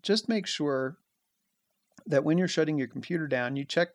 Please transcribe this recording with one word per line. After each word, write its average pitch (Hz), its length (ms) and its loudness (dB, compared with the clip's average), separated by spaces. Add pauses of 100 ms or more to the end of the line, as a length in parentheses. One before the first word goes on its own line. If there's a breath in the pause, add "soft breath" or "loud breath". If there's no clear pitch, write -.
just 220 260 0
make 214 180 -2
sure 139 500 -2 (1080)
that 139 160 2
when 156 160 4
you're 185 80 4
shutting 156 320 0
your 127 80 0
computer 165 400 -6
down, 127 300 -2
you 139 80 -4
check 175 300 0